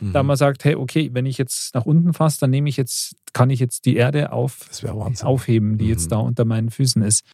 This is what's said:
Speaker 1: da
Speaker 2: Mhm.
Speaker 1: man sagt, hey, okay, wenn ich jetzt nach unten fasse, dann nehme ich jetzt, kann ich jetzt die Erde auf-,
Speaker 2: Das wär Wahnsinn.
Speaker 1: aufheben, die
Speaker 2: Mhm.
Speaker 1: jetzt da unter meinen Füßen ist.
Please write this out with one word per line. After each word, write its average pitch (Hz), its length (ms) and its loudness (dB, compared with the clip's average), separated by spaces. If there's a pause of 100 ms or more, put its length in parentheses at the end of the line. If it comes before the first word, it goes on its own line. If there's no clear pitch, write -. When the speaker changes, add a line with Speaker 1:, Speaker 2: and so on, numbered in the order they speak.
(140)
Speaker 1:
da 143 80 4
Speaker 2:
Mhm. 135 60 2
Speaker 1:
man 143 100 2
sagt, 139 260 2
hey, 147 120 4
okay, 135 360 -2
wenn 123 140 -2
ich 135 120 -4
jetzt - 380 -6
nach 120 100 -2
unten 165 280 4
fasse, 156 260 2
dann 131 120 2
nehme 143 180 0
ich 123 80 -4
jetzt, - 380 -4 (180)
kann 123 160 4
ich 131 100 0
jetzt 123 260 -4
die 123 120 4
Erde 139 340 0
auf-, 127 380 -4
Speaker 2:
Das - 120 -16
wär - 160 -6
Wahnsinn. - 300 -4
Speaker 1:
aufheben, 113 500 2
die 104 80 -2
Speaker 2:
Mhm. 110 40 2
Speaker 1:
jetzt 82 200 -2
da 107 100 0
unter 120 260 0
meinen 113 240 0
Füßen 123 320 0
ist. 104 320 0